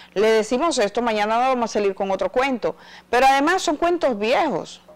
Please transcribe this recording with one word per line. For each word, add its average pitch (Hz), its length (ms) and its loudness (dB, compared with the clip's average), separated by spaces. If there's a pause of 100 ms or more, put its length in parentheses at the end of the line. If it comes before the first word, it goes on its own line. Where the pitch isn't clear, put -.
(140)
le 214 180 2
decimos 247 460 0
esto, 208 240 -2
mañana 220 360 -2
vamos 247 320 0
a - 40 -10
salir 202 200 0
con 190 180 -4
otro 190 200 -2
cuento". 247 460 -2 (320)
Pero 247 180 4
además 285 340 2
son 320 140 -2
cuentos 330 420 0
viejos. 226 640 -2 (140)